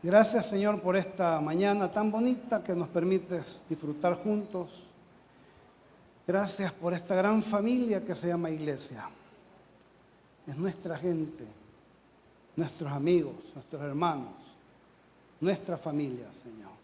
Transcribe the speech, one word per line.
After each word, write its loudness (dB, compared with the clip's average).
Gracias, 6
Señor, 2
por 2
esta 2
mañana 2
tan 2
bonita 0
que -2
nos -2
permites 0
disfrutar 0
juntos. -2
Gracias 0
por -2
esta -2
gran 4
familia 0
que -4
se -6
llama 0
iglesia. -6
Es -10
nuestra -4
gente, -2
nuestros -4
amigos, 2
nuestros -12
hermanos, -2
nuestra 0
familia, -4
Señor. -18